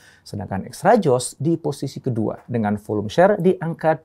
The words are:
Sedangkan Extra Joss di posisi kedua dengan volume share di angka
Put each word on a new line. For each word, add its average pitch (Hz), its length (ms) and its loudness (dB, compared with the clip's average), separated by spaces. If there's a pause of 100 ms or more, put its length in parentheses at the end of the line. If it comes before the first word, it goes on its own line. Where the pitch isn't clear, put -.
(240)
Sedangkan 98 440 -8
Extra 202 320 2
Joss 127 400 0
di 160 200 0
posisi 143 440 -8
kedua 113 400 -4
dengan 107 320 -2
volume 104 360 -4
share 196 280 4
di 180 160 4
angka 160 500 -2